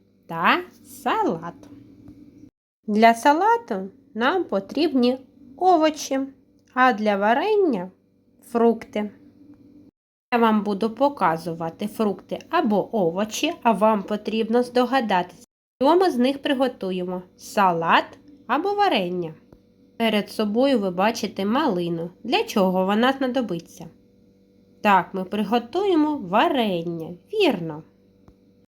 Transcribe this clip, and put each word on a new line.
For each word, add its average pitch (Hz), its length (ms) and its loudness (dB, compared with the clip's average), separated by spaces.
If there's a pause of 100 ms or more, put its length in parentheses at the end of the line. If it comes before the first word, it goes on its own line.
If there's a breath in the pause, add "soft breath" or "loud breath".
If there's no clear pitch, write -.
(260)
та 196 360 0 (240)
салат. 240 840 -4 (1160)
Для 220 260 6
салату 294 760 0 (240)
нам 294 300 0
потрібні 254 720 0 (400)
овочі, 311 600 2 (540)
а 254 200 4
для 208 240 0
варення 240 760 2 (520)
фрукти. 226 680 0 (1200)
Я 240 60 0
вам 220 240 2
буду 208 260 -4
показувати 170 1000 -4
фрукти 208 520 -4 (100)
або 226 480 0
овочі, 208 560 -2 (100)
а 233 80 4
вам 214 320 2
потрібно 220 600 -2
здогадатися, 240 840 -2 (340)
що 294 140 4
ми 359 160 4
з 262 60 -4
них 269 240 0
приготуємо: 185 800 -2 (160)
салат 185 840 2 (280)
або 330 260 -2
варення. 180 600 -2 (640)
Перед 214 320 0
собою 226 500 0
ви 196 120 -2
бачите 196 540 -2
малину. 175 640 -2 (140)
Для 339 200 -2
чого 185 420 0
вона 226 280 2
знадобиться? 240 720 -6 (960)
Так, 190 320 2
ми 185 100 -4
приготуємо 285 920 0
варення. 180 1000 -2 (180)
Вірно. 170 500 0 (880)